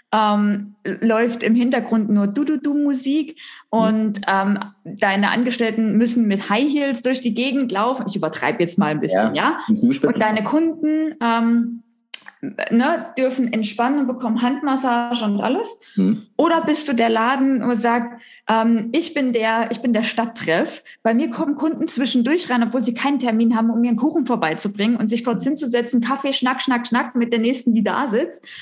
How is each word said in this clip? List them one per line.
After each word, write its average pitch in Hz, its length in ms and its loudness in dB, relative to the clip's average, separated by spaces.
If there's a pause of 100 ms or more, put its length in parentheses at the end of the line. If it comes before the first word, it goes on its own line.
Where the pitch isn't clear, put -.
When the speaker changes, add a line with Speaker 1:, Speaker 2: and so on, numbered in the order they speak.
(120)
Speaker 1:
Ähm, 208 640 0 (240)
läuft 226 420 2
im 226 140 4
Hintergrund 233 520 0
nur 202 200 2
Du-Du-Du-Musik 285 1080 -2 (320)
und, 220 520 0
Speaker 2:
Mhm. 202 80 -8
Speaker 1:
ähm, 196 300 2 (260)
deine 202 460 0
Angestellten 226 680 0
müssen 233 320 2
mit 196 200 -2
High 262 240 2
Heels 277 300 -2
durch 262 180 -2
die 240 140 -2
Gegend 254 380 -2
laufen. 226 360 -2
Ich - 60 -8
übertreibe 156 480 -2
jetzt 170 160 -2
mal 151 140 4
ein 147 80 -2
bisschen, - 340 0
Speaker 2:
Ja. 220 240 0 (100)
Speaker 1:
ja? 220 60 4
Speaker 2:
Mhm. 240 300 2
Speaker 1:
Und 220 180 -2
deine 214 220 0
Kunden... 311 760 -2
Ähm, 233 600 0 (880)
ne, 233 360 2 (100)
dürfen 262 380 0
entspannen 233 460 0
und 262 60 0
bekommen 240 360 -2
Handmassage 247 840 0
und 202 160 0
alles? 440 400 -2 (160)
Speaker 2:
Mhm. 208 300 0 (100)
Speaker 1:
Oder 330 240 4
bist 302 280 -2
du 285 40 0
der 233 160 2
Laden, 254 580 2
wo 247 60 2
sagt, 233 480 -2 (300)
ähm, 226 420 2
ich 330 220 -2
bin 262 180 0
der, 226 380 0
ich 233 100 -6
bin 240 140 2
der 214 80 2
Stadttreff. - 800 -2 (200)
Bei 226 120 2
mir 269 160 2
kommen 285 240 -2
Kunden 311 340 -2
zwischendurch 262 600 0
rein, 247 120 2
obwohl 240 220 0
sie 247 80 -2
keinen 285 260 0
Termin 233 380 2
haben, 226 140 4
um 226 120 2
ihren 240 140 2
Kuchen 302 300 0
vorbeizubringen 202 720 0
und 214 100 0
sich 233 160 -2
kurz 240 180 -2
hinzusetzen, 240 600 0
Kaffee, 269 320 -2
Schnack, 254 260 0
Schnack, 240 260 0
Schnack 254 280 -2
mit 233 180 0
der 226 80 2
nächsten, 240 320 0
die 214 100 4
da 202 260 0
sitzt. 240 360 -2 (180)